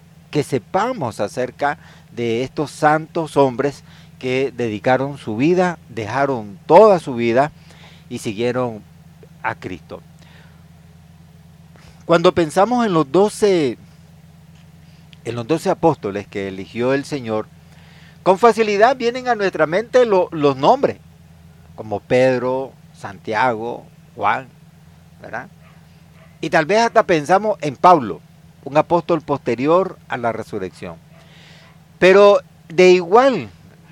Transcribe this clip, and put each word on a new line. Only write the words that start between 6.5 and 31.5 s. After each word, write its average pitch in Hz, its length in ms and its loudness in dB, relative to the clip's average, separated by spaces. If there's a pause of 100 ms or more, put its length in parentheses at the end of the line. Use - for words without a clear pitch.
toda 190 320 8
su 135 160 -8
vida 117 360 0 (560)
y 120 120 -12
siguieron 117 640 -6 (580)
a 113 140 -6
Cristo. - 480 -16 (2000)
Cuando 170 260 4
pensamos 196 540 0
en 202 80 -2
los 151 180 0
doce, 185 680 0 (1500)
en 117 100 -10
los 120 120 -8
doce 165 240 -2
apóstoles 110 560 -2
que 98 220 -8
eligió 98 440 -4
el 139 100 -2
Señor, 113 440 -6 (720)
con 185 160 2
facilidad 220 580 2
vienen 247 320 -6
a 247 60 -2
nuestra 190 320 -2
mente 220 400 0
lo-, 190 260 0
los 143 240 0
nombres, 156 420 0 (800)
como 107 240 -8
Pedro, 127 760 0 (220)
Santiago, 107 920 -4 (280)
Juan, 117 320 -4 (720)
¿verdad? 120 280 -16 (920)
Y 156 100 -8
tal 160 160 2
vez 208 140 2
hasta 233 260 2
pensamos 190 540 0
en 143 140 -6
Pablo, 127 460 4 (440)
un 135 120 -4
apóstol 165 440 0
posterior 143 760 -2 (100)
a 120 100 -8
la 120 140 -4
resurrección. 98 640 -12 (1000)